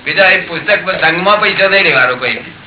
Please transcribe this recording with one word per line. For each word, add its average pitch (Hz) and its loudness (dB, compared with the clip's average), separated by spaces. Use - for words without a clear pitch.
બીજા 185 2
એ 185 2
પુસ્તક 175 -4
પર 185 -4
સંઘમાં 180 0
પૈસા 196 0
નહીં 196 2
લેવાનો 127 2
કોઈ. 123 -4